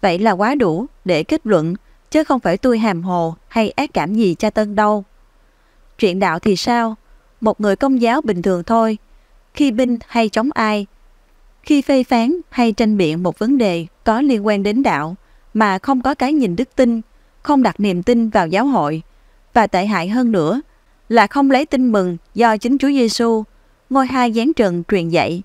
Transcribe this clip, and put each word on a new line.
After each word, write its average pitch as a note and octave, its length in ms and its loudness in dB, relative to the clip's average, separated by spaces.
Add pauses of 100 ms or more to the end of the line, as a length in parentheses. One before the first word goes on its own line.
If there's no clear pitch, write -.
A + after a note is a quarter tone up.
Vậy F3+ 180 0
là A3 120 2
quá G#3 240 0
đủ G3+ 300 0 (200)
để E3 180 0
kết D#4 200 -4
luận, F3 320 0 (360)
chứ D#4 120 2
không C#4 160 -2
phải F#3 180 -2
tôi A#3+ 220 0
hàm G3 240 -2
hồ E3+ 320 -2 (120)
hay A3 220 -2
ác C#4+ 240 -6
cảm F3 220 -2
gì G3+ 200 2
cha G#3+ 140 -2
Tân G#3 260 -4
đâu. G#3 280 0 (960)
Chuyện F#3 220 0
đạo F3 200 0
thì G3+ 160 0
sao? A#3 400 -2 (460)
Một A3 200 -2
người G#3 140 2
công C4+ 260 0
giáo A#3 200 0
bình G3 200 -4
thường F3+ 220 -2
thôi. A3+ 340 0 (560)
Khi C#4+ 180 0
binh A#3+ 260 0 (100)
hay A3+ 220 0
chống A3+ 240 -2
ai, G#3+ 320 -2 (760)
khi C#4+ 180 2
phê C4 220 2
phán B3 360 0 (100)
hay A#3 220 0
tranh G#3+ 260 0
biện E3+ 260 0
một E3+ 160 -4
vấn B3+ 180 0
đề F3 280 0 (180)
có A3+ 180 0
liên B3 240 0
quan G#3 180 0
đến G#3+ 200 0
đạo, E3 320 -2 (380)
mà G#3 260 0
không C4 220 -2
có C4 140 -2
cái C4 180 -2
nhìn A#3 220 0
đức - 200 -6
tin, A#3 260 2 (400)
không C#4 220 2
đặt G3 160 -2
niềm F#3 240 0
tin A#3 260 2
vào F#3+ 180 0
giáo F#3+ 180 0
hội, D#3+ 360 -2 (520)
và A3 140 4
tệ F#3 180 0
hại F#3 240 -2
hơn A#3+ 220 0
nữa F#3+ 300 0 (480)
là A3 180 4
không C#4 240 2
lấy C4+ 140 2
tin B3+ 260 0
mừng F#3 260 0 (160)
do A3+ 240 2
chính A#3+ 200 -2
Chúa C4+ 100 0
Giêsu, A#3 560 0 (460)
ngôi C4 180 0
hai B3 260 0
giáng A#3 200 0
trần F3 340 0
truyền E3+ 220 0
dạy E3 360 0